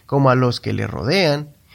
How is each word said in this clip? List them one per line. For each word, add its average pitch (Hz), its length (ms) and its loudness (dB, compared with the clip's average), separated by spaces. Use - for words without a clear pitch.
como 139 240 2
a 123 60 4
los 123 240 0
que 107 120 -6
le 104 140 -4
rodean 147 640 -2